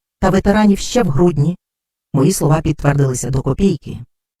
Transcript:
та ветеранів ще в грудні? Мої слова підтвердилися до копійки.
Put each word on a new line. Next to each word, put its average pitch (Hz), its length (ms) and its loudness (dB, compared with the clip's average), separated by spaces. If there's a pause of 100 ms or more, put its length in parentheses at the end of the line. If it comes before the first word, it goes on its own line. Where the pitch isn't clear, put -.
(200)
та 190 100 2
ветеранів 202 500 2
ще - 240 -2
в 175 60 0
грудні? 170 480 0 (560)
Мої 143 180 2
слова 156 300 0
підтвердилися 143 680 -2
до 135 120 -2
копійки. 135 580 -2 (420)